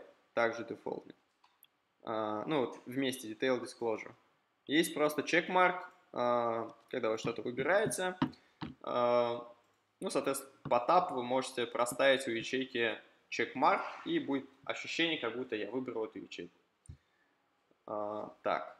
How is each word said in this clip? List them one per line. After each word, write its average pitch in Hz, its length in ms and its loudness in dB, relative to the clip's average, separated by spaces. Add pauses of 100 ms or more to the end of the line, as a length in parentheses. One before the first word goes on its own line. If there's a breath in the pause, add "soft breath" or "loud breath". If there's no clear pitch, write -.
(340)
также 117 300 2
дефолтный. - 520 -10 (880)
А, 107 420 -2
ну 151 160 2
вот, - 240 -2
вместе 127 460 -2
detail 127 280 2
disclosure. 110 540 -4 (540)
Есть 165 260 2
просто 147 300 0
checkmark, 180 600 2 (300)
а, 117 600 0 (140)
когда 117 200 -2
вы 110 80 0
что-то 113 240 -4
выбираете. 180 760 0 (680 loud breath)
А, 120 680 2 (500)
ну, 190 100 -4
соответственно, 139 400 -2 (180)
по 120 100 6
тапу 170 360 4
вы 127 80 -2
можете 123 420 0
проставить 131 640 4
у 117 40 -2
ячейки 117 680 0 (320)
checkmark, 135 500 2 (240)
и 165 140 0
будет 135 280 -4 (180)
ощущение, 160 520 -2
как 113 180 -4
будто 127 200 -6
я 104 160 -4
выбрал 117 340 -4
эту - 140 -10
ячейку. - 360 -12 (1300 soft breath)
А, 104 560 -6
так. - 360 -2